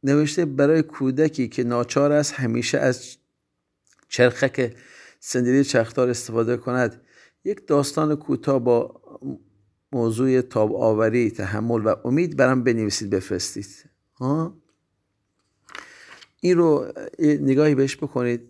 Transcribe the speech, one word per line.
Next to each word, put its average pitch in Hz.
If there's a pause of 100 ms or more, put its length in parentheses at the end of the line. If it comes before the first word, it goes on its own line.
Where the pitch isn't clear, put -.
نوشته: 147
«برای 143
کودکی 139
که 123
ناچار 120
است 147
همیشه 120
از - (920)
چرخک 123 (440)
صندلی 127
چرخدار 123
استفاده 117
کند، 123 (420)
یک -
داستان 151
کوتاه 139
با 120 (880)
موضوع 123
تاب 107
آوری، 113
تحمل 107
و 107 (100)
امید 151
برام 127
بنویسید، 110
بفرستید.» - (260)
ها؟ 156 (1800)
این 180
رو 151 (280)
یه 151
نگاهی 143
بهش 135
بکنید 120